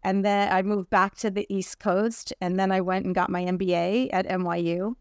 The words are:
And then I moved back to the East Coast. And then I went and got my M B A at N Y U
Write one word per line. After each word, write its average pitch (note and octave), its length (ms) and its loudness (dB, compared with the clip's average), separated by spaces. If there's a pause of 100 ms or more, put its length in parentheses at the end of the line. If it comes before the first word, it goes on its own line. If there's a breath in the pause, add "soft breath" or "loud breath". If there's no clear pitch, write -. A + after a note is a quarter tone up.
And G3 200 0
then G3+ 280 2
I F#3+ 100 2
moved G3+ 280 -2
back G3 260 2
to G#3+ 140 -2
the G3 220 -4
East - 280 -4
Coast. G#3+ 600 0
And F#3 200 0
then F#3+ 100 2
I F#3+ 120 2
went F#3 240 -2
and F#3 80 -2
got F3+ 160 0
my F3+ 120 -2
M F3+ 140 -2
B F3+ 180 0
A F#3+ 360 0
at F#3+ 200 0
N F#3 140 -2
Y E3+ 120 -2
U F3 440 -2